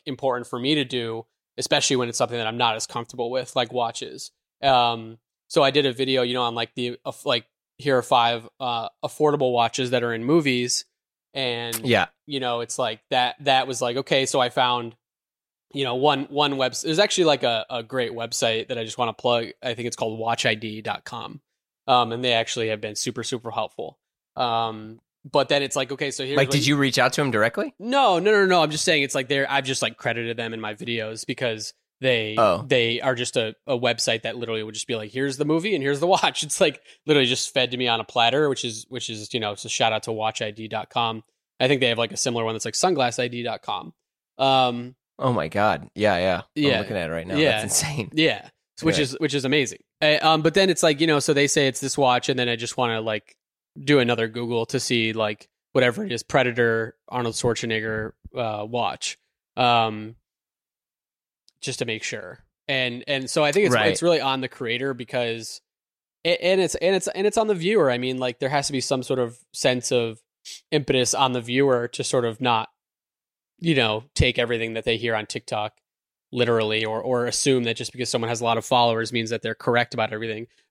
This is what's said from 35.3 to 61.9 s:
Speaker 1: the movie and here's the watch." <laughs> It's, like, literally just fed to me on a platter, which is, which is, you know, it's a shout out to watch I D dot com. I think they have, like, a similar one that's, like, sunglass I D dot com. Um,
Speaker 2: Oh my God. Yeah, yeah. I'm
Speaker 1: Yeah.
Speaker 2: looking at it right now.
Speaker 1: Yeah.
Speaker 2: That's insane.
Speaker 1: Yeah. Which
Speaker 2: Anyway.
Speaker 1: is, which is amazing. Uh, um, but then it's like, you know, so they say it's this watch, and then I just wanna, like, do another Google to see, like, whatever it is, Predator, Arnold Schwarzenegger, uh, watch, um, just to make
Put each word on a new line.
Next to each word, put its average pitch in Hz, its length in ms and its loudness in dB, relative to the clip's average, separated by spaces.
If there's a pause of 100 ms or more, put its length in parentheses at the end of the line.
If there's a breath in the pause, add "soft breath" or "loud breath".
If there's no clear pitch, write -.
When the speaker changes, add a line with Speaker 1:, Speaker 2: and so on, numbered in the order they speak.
Speaker 1:
the 147 80 -2
movie 165 280 2
and 147 80 0
here's 139 200 0
the 170 60 2
watch." 180 360 2
<laughs> - 0 -
It's, - 160 -6
like, 156 220 2 (240 soft breath)
literally 143 220 4
just - 260 -2
fed 123 180 2
to 127 60 -4
me 123 100 0
on 113 140 2
a - 20 -8
platter, 127 460 2
which 127 160 -2
is, 110 240 -8
which 120 200 -10
is, 107 240 -10
you 123 60 -2
know, 104 140 -2
it's - 100 -12
a 110 60 -10
shout 113 240 2
out 107 100 -4
to 117 80 -6
watch 110 300 -4
I 107 100 -4
D 110 160 -14
dot 104 220 -8
com. 113 340 -4 (380)
I 131 80 4
think 139 100 4
they 127 80 4
have, 117 120 0
like, 117 120 -2
a 101 60 -10
similar 117 260 -2
one 113 120 -2
that's, 110 100 -8
like, 113 80 -6
sunglass 135 500 0
I 123 60 -4
D 120 140 -8
dot 113 180 -8
com. 107 320 -8 (440)
Um, 127 580 2 (240)
Speaker 2:
Oh 131 120 2
my 80 180 0
God. 98 440 2
Yeah, 101 240 2
yeah. 90 200 2
I'm 95 60 -8 (120)
Speaker 1:
Yeah. 139 240 2
Speaker 2:
looking 101 180 -6
at 82 140 -4
it - 20 -4
right 82 140 -6
now. 95 80 -6
Speaker 1:
Yeah. 131 260 2
Speaker 2:
That's - 220 -2
insane. 143 280 -6
Speaker 1:
Yeah. 151 380 0 (320)
Which 160 140 2
Speaker 2:
Anyway. 151 80 2
Speaker 1:
is, 127 160 -4
which 143 160 0
is 135 100 -2
amazing. 135 380 0 (180)
Uh, 151 220 4
um, 160 180 4
but 156 140 2
then 190 160 4
it's - 100 0
like, 156 180 4
you 165 60 4
know, 151 140 4
so 156 120 2
they 143 140 4
say 139 220 2
it's 127 120 -2
this 135 160 -4
watch, 123 320 4
and 127 120 0
then 123 100 2
I 117 60 0
just 117 200 -8
wanna, 117 260 0
like, 107 360 -4 (420)
do 143 200 4
another 117 280 2
Google 117 400 -2
to 131 120 -2
see, 113 340 0
like, 107 340 -2 (260)
whatever 127 300 2
it 196 80 -6
is, 117 120 -6
Predator, 117 720 0 (120)
Arnold 117 280 -4
Schwarzenegger, 110 800 -2 (220)
uh, 107 320 -4
watch, 113 520 -4 (380)
um, 113 580 2 (1500)
just 135 180 -6
to 123 60 -4
make 110 160 -4